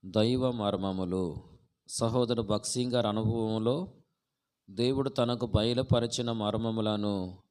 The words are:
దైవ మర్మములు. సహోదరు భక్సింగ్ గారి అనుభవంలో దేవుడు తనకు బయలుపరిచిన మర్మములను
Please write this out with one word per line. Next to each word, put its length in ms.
దైవ 460
మర్మములు. 840
సహోదరు 540
భక్సింగ్ 500
గారి 160
అనుభవంలో 800
దేవుడు 380
తనకు 380
బయలుపరిచిన 880
మర్మములను 1040